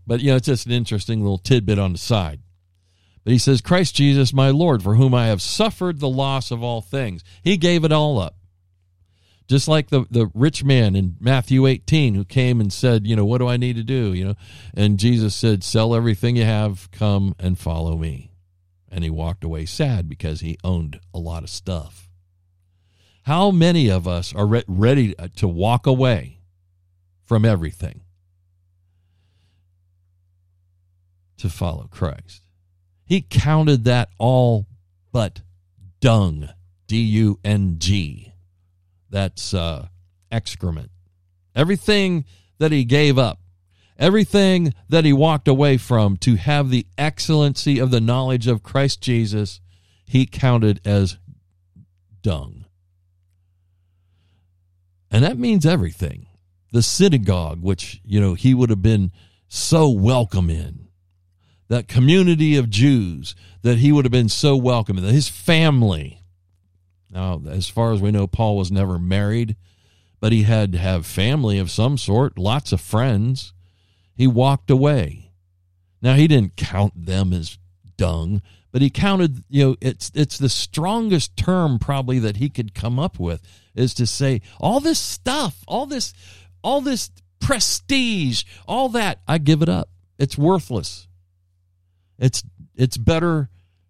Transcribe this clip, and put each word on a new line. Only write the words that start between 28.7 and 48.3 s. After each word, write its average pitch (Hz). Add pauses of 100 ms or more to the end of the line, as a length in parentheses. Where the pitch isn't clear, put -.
to -
follow 80
Christ? - (600)
He 185
counted 151
that 120 (100)
all 120 (440)
but 110 (600)
dung, 90 (360)
D 113
U 107
N 98
G. 82 (840)
That's, 98
uh, 85 (440)
excrement. 90 (640)
Everything 180 (340)
that 156
he 143
gave 139
up, 117 (560)
everything 185 (120)
that 160
he 147
walked 151
away 135
from 107
to 120
have 143
the 123 (100)
excellency 147
of 127
the 123
knowledge 123